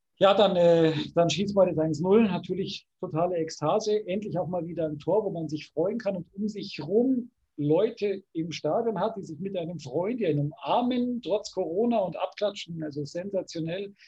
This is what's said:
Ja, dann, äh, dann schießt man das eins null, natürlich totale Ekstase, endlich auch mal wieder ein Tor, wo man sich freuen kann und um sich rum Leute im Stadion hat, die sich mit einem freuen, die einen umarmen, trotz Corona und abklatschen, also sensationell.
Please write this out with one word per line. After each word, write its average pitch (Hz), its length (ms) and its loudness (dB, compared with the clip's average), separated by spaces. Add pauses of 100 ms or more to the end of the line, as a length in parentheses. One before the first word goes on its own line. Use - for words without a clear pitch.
(180)
Ja, 196 160 8
dann, 196 220 4
äh, 165 380 6 (200)
dann 170 160 4
schießt 202 260 -2
man 185 120 6
das 160 100 -2
eins 156 220 0
null, 196 240 6
natürlich 185 640 -4 (140)
totale 175 340 0
Ekstase, 202 720 0
endlich 185 320 -4
auch 151 80 -4
mal 175 180 -4
wieder 170 200 -4
ein 151 120 -4
Tor, 196 280 0
wo 190 40 -2
man 160 200 -6
sich 151 220 -8
freuen 196 260 -2
kann 196 180 -4
und 170 200 -8
um 208 120 -4
sich 202 340 -8
rum 240 500 0 (260)
Leute 196 760 0
im 165 220 -4
Stadion 196 460 -2
hat, - 180 -2
die 190 60 -10
sich 147 160 -12
mit 190 180 -6
einem 170 220 -6
freuen, 226 380 -2
die 220 80 0
einen 147 280 2
umarmen, 247 680 0
trotz 202 300 -2
Corona 202 480 0
und 175 180 -2
abklatschen, 185 640 -4
also 147 220 -6
sensationell. 185 880 -6 (140)